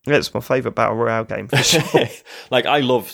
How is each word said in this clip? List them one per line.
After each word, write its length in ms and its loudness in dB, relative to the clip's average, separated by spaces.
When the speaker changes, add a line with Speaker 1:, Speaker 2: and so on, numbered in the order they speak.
Speaker 1:
it's 260 0
my 80 -4
favourite 360 -2
Battle 200 2
Royale 280 -2
game, 240 -8
for 80 -2
Speaker 2:
<laughs> 60 2
Speaker 1:
sure. 460 2
Speaker 2:
Like, 160 2
I 140 2
love, 340 0